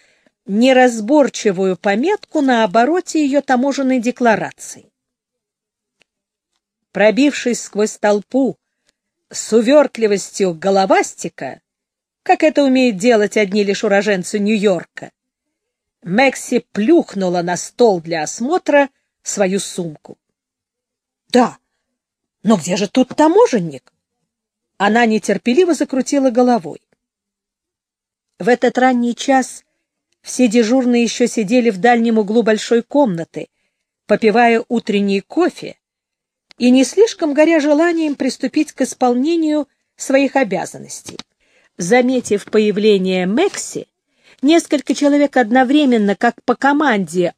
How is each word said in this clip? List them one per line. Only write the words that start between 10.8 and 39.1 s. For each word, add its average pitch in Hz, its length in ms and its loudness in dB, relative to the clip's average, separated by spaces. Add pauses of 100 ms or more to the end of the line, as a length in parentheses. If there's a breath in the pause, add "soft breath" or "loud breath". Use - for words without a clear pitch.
как 359 200 0
это 302 200 2
умеют 254 340 2
делать 208 400 2
одни 208 260 0
лишь 196 200 -4
уроженцы 202 560 -2
Нью-Йорка, 202 720 -2 (920)
Мэкси 247 680 -2
плюхнула 196 680 0
на 175 160 -4
стол 202 440 0
для 160 220 -6
осмотра 285 640 0 (320)
свою 196 380 -2
сумку. - 580 -12 (1120)
«Да, 233 280 0 (880)
но 214 120 4
где 175 220 -6
же - 100 -4
тут 254 220 0
таможенник?» 302 800 0 (840)
Она 214 300 2
нетерпеливо 226 640 0
закрутила 277 560 -2
головой. 240 520 0 (1600)
В 175 100 -4
этот 240 300 0
ранний 240 380 0
час — - 480 -2 (580)
все - 260 0
дежурные 240 560 2
ещё 233 220 0
сидели 226 460 0
в 190 80 -10
дальнем 233 400 2
углу 214 240 0
большой 220 400 0
комнаты, 180 640 -2 (560)
попивая 226 640 2
утренний 202 540 -2
кофе - 560 -6 (840)
и 240 100 4
не 254 140 6
слишком 339 500 0
горя 311 260 4
желанием 302 560 0
приступить 262 580 -4
к - 80 -8
исполнению 294 840 0 (280)